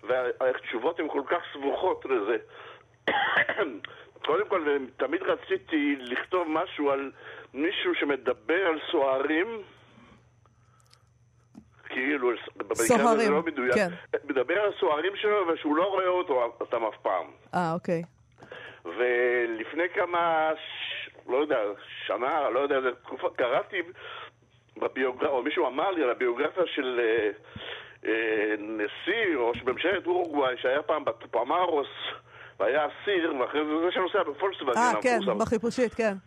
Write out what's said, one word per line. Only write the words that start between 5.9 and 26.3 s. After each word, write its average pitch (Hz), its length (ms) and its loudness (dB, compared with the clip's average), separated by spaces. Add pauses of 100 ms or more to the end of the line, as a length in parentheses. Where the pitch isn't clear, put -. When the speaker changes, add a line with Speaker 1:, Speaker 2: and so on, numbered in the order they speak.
Speaker 1:
לכתוב 127 500 -2
משהו 156 420 0
על 139 200 -2 (420)
מישהו 170 420 0
שמדבר 143 720 0
על 156 120 0 (120)
סוהרים, 156 680 2 (2250)
כאילו, 131 420 0 (240)
במקרה 101 160 -8
הזה - 120 0
זה 233 200 4
Speaker 2:
סוהרים, 226 280 4
Speaker 1:
לא 156 120 2
מדויק. 131 320 2
Speaker 2:
כן. 196 140 4 (340)
Speaker 1:
מדבר 143 360 0
על 208 200 2
סוהרים 170 360 2
שלו, 208 320 2
ושהוא 151 280 2
לא 170 80 4
רואה 190 240 2
אותו, 139 520 2
אותם 113 240 -2
אף 107 180 -2
פעם. 92 240 0 (280)
Speaker 2:
אה, 170 200 0
אוקיי. 175 300 -2 (840)
Speaker 1:
ולפני 120 1080 0
כמה, 170 640 2
ש-, - 540 -10 (180)
לא 123 100 2
יודע, 143 220 2 (460)
שנה, 127 440 0
לא 120 100 2
יודע, 143 180 2
איזה 131 140 0 (120)
תקופה, - 320 -6
קראתי... 156 460 0 (960)
בביוגרפיה, 131 520 -2
או 139 140 0
מישהו 151 240 2
אמר 151 240 0
לי 165 120 0
על 123 60 2
הביוגרפיה 123 560 0